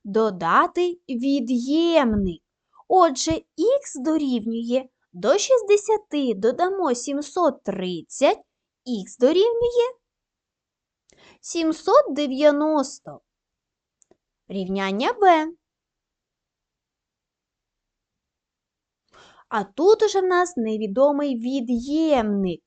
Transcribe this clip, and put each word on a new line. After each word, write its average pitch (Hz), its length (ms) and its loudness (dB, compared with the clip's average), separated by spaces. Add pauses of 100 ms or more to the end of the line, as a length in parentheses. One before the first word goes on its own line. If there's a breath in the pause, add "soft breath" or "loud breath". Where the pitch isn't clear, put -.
додати 220 1040 0
від'ємник. 254 1300 0 (460 soft breath)
Отже, 330 440 2 (500)
х - 180 -14
дорівнює, 247 880 -2 (280)
до 262 220 2
шістдесяти 415 960 0
додамо 311 600 -2
сімсот 285 680 -4
тридцять, 190 760 -4 (680)
х - 140 -20
дорівнює 466 760 2 (1500 soft breath)
сімсот 339 640 2 (100)
дев'яносто. 285 1080 0 (1300)
Рівняння 196 640 -4
Б. 339 400 4 (4000 soft breath)
А 202 160 -4
тут 392 380 4
уже 403 180 0
в 370 40 -2
нас 359 320 0
невідомий 240 840 0
від'ємник. 240 1300 -2